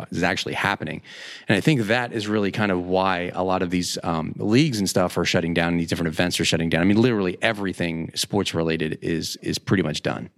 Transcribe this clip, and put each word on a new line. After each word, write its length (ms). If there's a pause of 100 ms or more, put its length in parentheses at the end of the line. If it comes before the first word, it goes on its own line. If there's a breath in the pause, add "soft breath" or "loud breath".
(100)
is 120
actually 320
happening. 480 (460 loud breath)
And 100
I 20
think 220
that 320
is 120
really 240
kind 220
of 140
why 480
a 100
lot 160
of 80
these, 340
um, 360
leagues 400
and 100
stuff 300
are 80
shutting 260
down 200
and 80
these 80
different 200
events 320
are 60
shutting 240
down. 100
I 40
mean, 180
literally 400
everything 720
sports 400
related 480
is, 400
is 160
pretty 240
much 200
done. 360